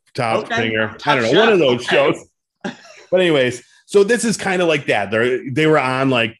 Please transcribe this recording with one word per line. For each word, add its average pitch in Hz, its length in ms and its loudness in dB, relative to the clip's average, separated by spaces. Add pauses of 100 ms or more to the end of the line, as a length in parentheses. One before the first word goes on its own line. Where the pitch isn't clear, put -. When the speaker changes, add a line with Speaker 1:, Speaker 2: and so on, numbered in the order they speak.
(140)
Speaker 1:
Top 113 300 -2
Speaker 2:
Okay. 113 120 -6
Speaker 1:
Singer. 110 420 -2
Speaker 2:
Top - 80 -12
Speaker 1:
I 147 100 2
don't 120 80 0
know. 113 60 0
Speaker 2:
Chef. 156 100 2
Speaker 1:
One 226 120 4
of 190 60 4
those 123 280 2
Speaker 2:
Okay. 170 100 -2
Speaker 1:
shows. 147 320 0 (840)
But 185 100 2
anyways, 135 420 0 (240)
so 202 180 4
this 226 200 0
is 226 120 0
kinda 185 300 -2
like 151 200 0
that. 104 240 0
They're, 123 400 -2
they 151 160 0
were 156 120 4
on, 131 320 0
like, 117 300 -2